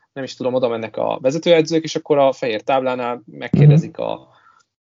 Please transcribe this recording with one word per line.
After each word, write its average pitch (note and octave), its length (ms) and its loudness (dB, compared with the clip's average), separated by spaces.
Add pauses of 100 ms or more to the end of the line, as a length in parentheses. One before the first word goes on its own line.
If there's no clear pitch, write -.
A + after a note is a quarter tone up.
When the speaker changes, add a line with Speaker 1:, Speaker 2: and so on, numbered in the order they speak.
(140)
Speaker 1:
nem C3+ 100 -10
is B2 120 -12
tudom, B2 180 -4
oda B2+ 140 0
mennek A2+ 300 -6
a A2 240 -4
vezetőedzők, D#3+ 640 2
és D#3 120 -8
akkor D#3 220 0
a C3+ 140 4
fehér A2+ 300 -6
táblánál B2+ 640 -2
megkérdezik D3 720 2
Speaker 2:
Mhm. A1+ 100 -6
Speaker 1:
a, G#1+ 200 -10 (560)